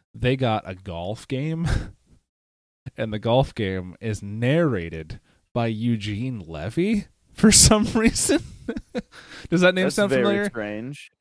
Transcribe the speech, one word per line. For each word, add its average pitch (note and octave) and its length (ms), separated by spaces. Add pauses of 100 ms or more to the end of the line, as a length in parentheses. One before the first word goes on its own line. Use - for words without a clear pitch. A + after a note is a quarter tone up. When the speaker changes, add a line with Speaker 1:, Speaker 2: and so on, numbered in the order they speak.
(120)
Speaker 1:
they B2 240
got A#2 300
a F#2+ 80
golf F#2 540
game, D#3+ 380
<laughs> - 1300
and A2+ 160
the G#2+ 60
golf A#2+ 360
game F#2+ 460
is G#2 220
narrated G#2 1000 (340)
by A#2 140
Eugene A2+ 720
Levy G#2+ 680 (260)
for - 200
<laughs> - 160
some G#3+ 160 (100)
reason. - 480 (240)
<laughs> - 840
Does E3 100
that F#3 140
name F#3 100
Speaker 2:
That's - 120
Speaker 1:
sound G3+ 140
Speaker 2:
very C3 140
Speaker 1:
familiar? G3+ 220
Speaker 2:
strange. A2+ 640 (100)